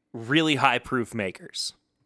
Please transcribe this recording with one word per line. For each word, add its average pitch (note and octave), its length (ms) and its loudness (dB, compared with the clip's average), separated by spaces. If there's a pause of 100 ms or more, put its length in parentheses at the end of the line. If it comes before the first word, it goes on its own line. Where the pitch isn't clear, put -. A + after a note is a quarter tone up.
(140)
really D3 420 2
high C3 240 4
proof A#2+ 340 -4
makers. - 600 -6 (320)